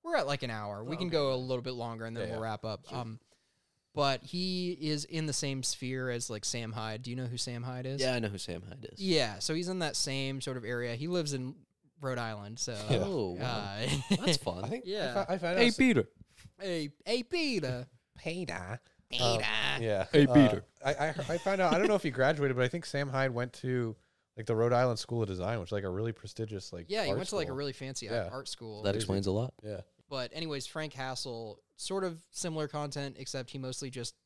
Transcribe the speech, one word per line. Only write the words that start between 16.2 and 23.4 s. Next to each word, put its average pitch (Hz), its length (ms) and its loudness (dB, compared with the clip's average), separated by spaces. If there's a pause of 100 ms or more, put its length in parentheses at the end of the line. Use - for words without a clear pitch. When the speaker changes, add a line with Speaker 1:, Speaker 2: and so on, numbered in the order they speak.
Speaker 1:
Hey, 165 300 -2 (160)
hey, 240 160 2
Peter. 185 640 0 (320)
Speaker 2:
Peter. 123 600 -4 (300)
Speaker 1:
Peter. 123 140 2
Speaker 2:
Uh, 113 560 2
yeah. 104 320 2
Speaker 3:
Hey, 147 140 10
Speaker 2:
Uh, 127 80 2
Speaker 3:
Peter. 107 300 10 (200)
Speaker 2:
I, 139 100 4
I, 147 140 2
I 156 300 -2
found 190 240 2
out. 165 120 6
I 170 40 6
don't 214 100 4
know 208 60 6
if 190 80 2
he 156 80 2
graduated, 135 460 4
but 127 80 4
I 123 40 2
think 170 160 -4
Sam 139 240 -2
Hyde 131 220 2
went 120 240 -2